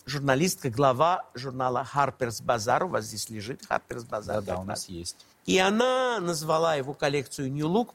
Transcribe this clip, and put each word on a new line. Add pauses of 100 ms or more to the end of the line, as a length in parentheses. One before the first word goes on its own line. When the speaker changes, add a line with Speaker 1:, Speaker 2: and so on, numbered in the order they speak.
Speaker 1:
журналистка,
глава
журнала
Harper's
Bazaar.
У
вас
здесь
лежит
Harper's
Bazaar
Speaker 2:
Да-да,
Speaker 1:
как
Speaker 2:
у
нас
Speaker 1:
раз.
Speaker 2:
есть. (280)
Speaker 1:
И
она
назвала
его
коллекцию
New
Look,